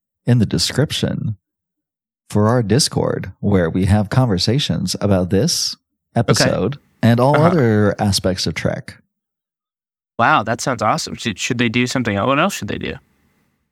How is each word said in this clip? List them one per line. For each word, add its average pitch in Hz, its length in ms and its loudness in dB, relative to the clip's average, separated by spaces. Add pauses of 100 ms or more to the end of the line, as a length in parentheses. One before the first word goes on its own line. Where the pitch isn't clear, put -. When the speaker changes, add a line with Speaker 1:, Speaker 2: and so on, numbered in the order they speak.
(260)
Speaker 1:
in 120 140 4
the 104 60 4
description - 920 -2 (920)
for 104 180 2
our 123 140 2
Discord, - 800 -2
where 92 300 2
we 92 160 0
have 101 240 2
conversations 110 880 0
about 92 300 0
this 101 460 0 (400)
Speaker 2:
Okay. 117 40 2
Speaker 1:
episode 120 580 0 (240)
and 117 180 4
all 139 160 4
Speaker 2:
Uh-huh. 151 120 4
Speaker 1:
other 113 520 2
aspects 98 480 -2
of 85 60 -4
Trek. - 440 -6 (1200)
Speaker 2:
Wow, 135 240 4
that 113 180 -2
sounds 123 200 -4
awesome. 123 340 -2
Should, 107 220 -6
should 120 220 -4
they 120 100 2
do 123 160 0
something 117 320 -2
else? 98 100 0
What 139 120 2
else 190 160 0
should 104 140 -10
they - 100 -6
do? 73 160 -8 (760)